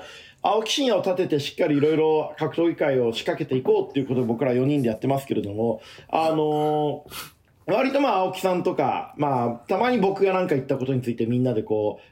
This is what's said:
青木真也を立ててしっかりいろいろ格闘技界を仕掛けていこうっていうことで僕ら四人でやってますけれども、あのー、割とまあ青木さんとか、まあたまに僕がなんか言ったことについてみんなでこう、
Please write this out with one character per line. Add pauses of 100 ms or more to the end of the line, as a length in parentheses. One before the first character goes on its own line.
(420)
青
木
真
也
を
立
て
て
し
っ
か
り
い
ろ
い
ろ
格
闘
技
界
を
仕
掛
け
て
い
こ
う
っ
て
い
う
こ
と
で
僕
ら
四
人
で
や
っ
て
ま
す
け
れ
ど
も、 (260)
あ
の (640)
ー、
割
と
ま
あ
青
木
さ
ん
と
か、
ま
あ
た
ま
に
僕
が
な
ん
か
言
っ
た
こ
と
に
つ
い
て
み
ん
な
で
こ
う、